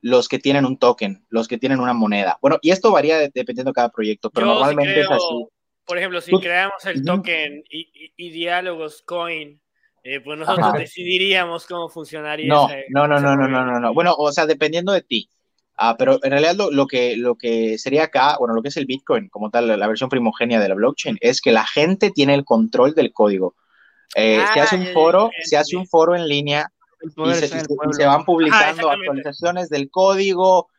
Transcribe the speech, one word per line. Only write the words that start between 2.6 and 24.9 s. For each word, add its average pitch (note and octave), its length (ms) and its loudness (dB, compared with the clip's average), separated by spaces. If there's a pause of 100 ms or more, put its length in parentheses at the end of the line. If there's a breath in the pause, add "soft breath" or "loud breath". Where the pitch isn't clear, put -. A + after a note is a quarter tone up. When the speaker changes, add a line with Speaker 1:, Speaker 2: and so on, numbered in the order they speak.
Speaker 1:
y D#3 100 0
esto F#3+ 220 2
varía D#3 260 2
de-, C#3+ 160 0
dependiendo B2+ 360 -6
de C3+ 40 -8
cada A#2+ 140 0
proyecto, G#2+ 420 -6
pero A#2 160 -2
Speaker 2:
Yo A#2+ 60 2
sí - 60 2
Speaker 1:
normalmente D3 420 2
es D3 60 2
Speaker 2:
creo, C#3 100 0
Speaker 1:
así. A#2+ 300 -4 (400)
Speaker 2:
por F3 120 -4
ejemplo, F3+ 220 -4
si F3 120 -8
Speaker 1:
Tú F#3 80 4
Speaker 2:
creamos F#3 440 -2
el F#3 140 -6
Speaker 1:
Ujú. C3+ 80 -6
Speaker 2:
token D#3+ 640 -4
y, D#3 100 -14
y, - 360 -20
y E3+ 140 -16
Diálogos E3+ 720 -6
Coin, D#3+ 580 -10 (440)
eh, C3+ 160 -8
pues D3 200 -12
Speaker 1:
Ajá. D#3+ 140 -2
Speaker 2:
nosotros G#2+ 260 2
decidiríamos F3+ 840 -2
cómo E3+ 220 -8
funcionaría D3+ 600 -10
Speaker 1:
No, D3 180 4
Speaker 2:
ese, C3+ 240 -8
Speaker 1:
no, C#3+ 180 2
no, D3 80 2
Speaker 2:
ese C#3+ 80 2
Speaker 1:
no, C#3 120 2
no, - 0 -
no, C3+ 120 0
Speaker 2:
proyecto. B2+ 240 -2
Speaker 1:
no, A#2+ 80 -2
no. A#2 140 -2
Bueno, F3 240 2
o D3 140 0
sea, D#3 140 0
dependiendo D#3 460 -2
de F#3 100 0
ti. - 280 -6 (460)
Ah, A#2 220 0
pero C3 240 4
en C3+ 80 0
realidad D3+ 240 2
lo, G3 160 -2
lo C#3 160 2
que, B2 300 -2
lo A#2+ 200 -2
que A2+ 420 -2
sería C#3+ 260 0
acá, C#3+ 340 2
bueno, A#2 160 -2
lo A2+ 80 -2
que C3+ 60 -6
es C#3 80 -8
el C#3+ 100 -4
Bitcoin, A#2+ 440 -2
como G#2 200 -8
tal, A#2+ 180 0
la, A2 80 2
la G2+ 100 -2
versión A2 240 -4
primogenia A#2+ 500 0
de G2 80 0
la F#2+ 60 0
blockchain, A2 460 -2
es B2+ 200 0
que C3 100 2
la A2 160 4
gente F#3 440 0
tiene C#3 240 2
el C#3 100 0
control A#2+ 500 2
del C#3+ 180 2
código. F#2+ 420 0 (600 soft breath)
Eh, A2 380 4
se A3 80 2
Speaker 2:
Ah, C#3+ 40 6
Speaker 1:
hace G3 120 2
un F#3 60 -2
Speaker 2:
ya, F3+ 60 -6
ya, F#3 40 -8